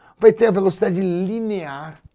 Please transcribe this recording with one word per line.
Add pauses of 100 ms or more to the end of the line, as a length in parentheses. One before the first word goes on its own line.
(180)
vai
ter
a
velocidade
linear (160)